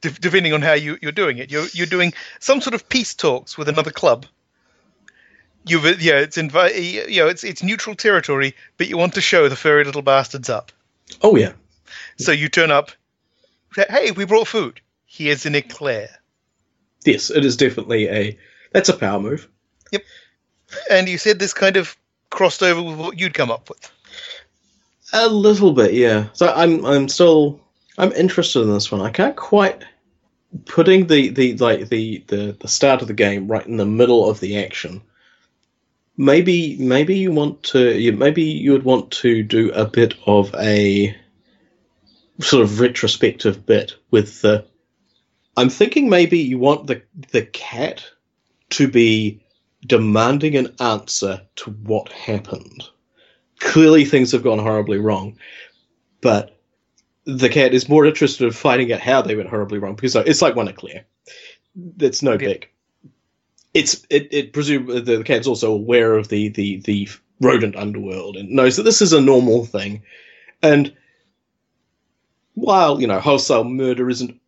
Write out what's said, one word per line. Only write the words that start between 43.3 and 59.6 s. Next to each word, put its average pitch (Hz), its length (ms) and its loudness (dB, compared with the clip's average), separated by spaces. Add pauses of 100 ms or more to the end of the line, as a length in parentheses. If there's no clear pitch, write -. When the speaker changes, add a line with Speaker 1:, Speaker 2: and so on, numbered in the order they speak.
Speaker 2:
bit - 300 0 (160)
with 107 320 0
the, 104 240 2 (880)
I'm 127 140 2
thinking 254 400 0
maybe 175 280 4
you 127 200 -4
want 143 300 0
the, 120 140 -6 (300)
the 113 100 0
cat - 640 -10 (640)
to 143 160 0
be 110 560 2 (440)
demanding 123 680 2
an 127 220 -2
answer 101 640 -4 (160)
to - 140 -16
what 107 420 -6
happened. - 720 -10 (760)
Clearly 156 460 6
things 131 280 2
have 120 100 -2
gone 113 160 0
horribly 107 400 -2
wrong, 104 400 -4 (800)
but 107 380 0 (640)
the 131 240 0
cat 131 240 4
is 127 160 0
more 151 160 6
interested 147 400 2
in 113 80 0
finding 123 400 0
out 107 80 -4
how 127 220 2
they 104 140 -6
went 101 120 -8
horribly 104 300 -6